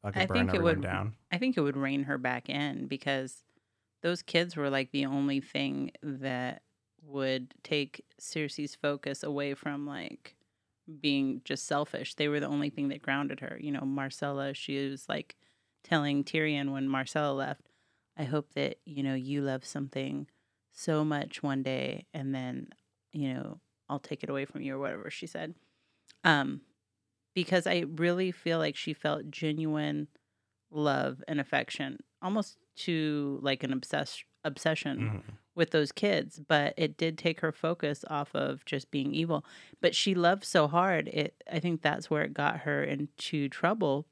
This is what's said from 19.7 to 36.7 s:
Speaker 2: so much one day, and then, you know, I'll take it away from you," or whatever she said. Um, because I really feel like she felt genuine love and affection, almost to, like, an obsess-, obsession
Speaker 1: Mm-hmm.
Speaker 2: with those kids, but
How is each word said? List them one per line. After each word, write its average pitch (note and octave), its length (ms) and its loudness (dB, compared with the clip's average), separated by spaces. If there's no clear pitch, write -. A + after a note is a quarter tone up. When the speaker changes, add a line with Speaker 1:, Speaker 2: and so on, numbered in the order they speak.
Speaker 2:
so D#3 320 2
much D3 380 0
one C3+ 220 0
day, C3 500 -2
and C3+ 220 -2
then, B2+ 320 -6
you C#3 200 -2
know, - 280 -8
I'll D3+ 100 -2
take - 240 -8
it D3 60 -8
away C#3 160 -2
from - 160 -10
you," C3+ 140 -4
or C3+ 40 -6
whatever - 300 -4
she - 160 -8
said. - 300 -8
Um, C#3+ 380 4
because F3+ 320 2
I F3+ 220 4
really F3 440 2
feel E3 280 0
like D3+ 160 0
she - 180 -4
felt D3+ 380 -2
genuine D3+ 760 -2
love C3+ 580 0
and D3+ 120 0
affection, C#3 580 -2
almost G3+ 380 -2
to, D3+ 640 0
like, C3+ 220 2
an C3 100 0
obsess-, C#3+ 500 -2
obsession D3+ 560 0
Speaker 1:
Mm-hmm. G#2 320 -2
Speaker 2:
with E3 160 4
those D3+ 220 4
kids, E3 520 2
but D3 320 4